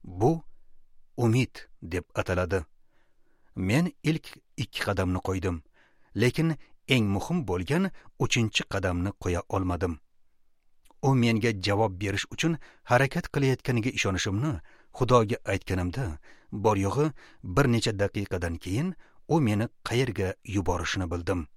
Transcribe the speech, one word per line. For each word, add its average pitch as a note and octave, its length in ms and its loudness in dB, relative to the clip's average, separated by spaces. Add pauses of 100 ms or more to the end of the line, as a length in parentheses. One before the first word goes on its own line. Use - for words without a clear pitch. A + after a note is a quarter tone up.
Bu F#2+ 280 2 (800)
umid A#2+ 400 2 (260)
deb F2 320 -6
ataladi. F2+ 480 0 (960)
Men A2 300 2 (140)
ilk D#3 260 -2 (280)
ikki - 280 -8
qadamni F#2 380 0
qo'ydim, F#2 380 -2 (580)
lekin B2 340 2 (400)
eng B2 180 4
muhim A2+ 380 -2
bo'lgan G2 380 0 (320)
uchinchi - 480 0
qadamni F#2 480 -2
qo'ya F2 340 -4
olmadim. F2+ 480 -2 (1120)
U C#3 120 4
menga A#2 380 4
javob G2+ 460 0
berish G2 300 -2
uchun D#3+ 280 0 (240)
harakat C3+ 460 2
qilayotganiga B2+ 600 0
ishonishimni G#2 640 -2 (420)
Xudoga A#2 460 4
aytganimda, F2+ 640 -2 (460)
bor G#2+ 260 2
yo'g'i G2 300 2 (360)
bir F#2+ 240 4
necha A#2 240 2
daqiqadan F#2+ 680 -2
keyin C#3 380 -4 (340)
u D3 100 4
meni G#2+ 260 2 (180)
qayerga A2+ 460 0 (140)
yuborishini F2 680 -2
bildim. F2 320 -2 (160)